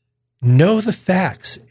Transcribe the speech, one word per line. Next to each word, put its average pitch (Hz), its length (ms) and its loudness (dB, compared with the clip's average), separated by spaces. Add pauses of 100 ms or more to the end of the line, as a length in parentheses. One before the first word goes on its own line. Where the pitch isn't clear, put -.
(420)
Know 156 400 2
the 220 120 -4
facts, - 680 -4 (120)